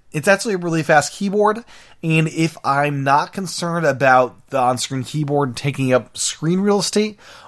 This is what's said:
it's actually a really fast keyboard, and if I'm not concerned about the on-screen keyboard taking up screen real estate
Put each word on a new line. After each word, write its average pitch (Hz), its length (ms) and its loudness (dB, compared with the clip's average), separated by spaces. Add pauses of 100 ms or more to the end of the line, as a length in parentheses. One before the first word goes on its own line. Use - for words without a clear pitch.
(120)
it's 151 160 -2
actually 196 280 2
a 180 40 -4
really 165 240 -2
fast 147 300 2
keyboard, 208 500 0 (400)
and 160 240 2
if 160 360 -2
I'm 143 400 0
not 143 280 2
concerned 170 540 -4
about 127 640 2
the 135 100 -2
on-screen 127 440 -2
keyboard 143 520 -2
taking 135 380 -2
up - 240 -2
screen 175 440 -2
real 202 180 2
estate 214 400 -2 (280)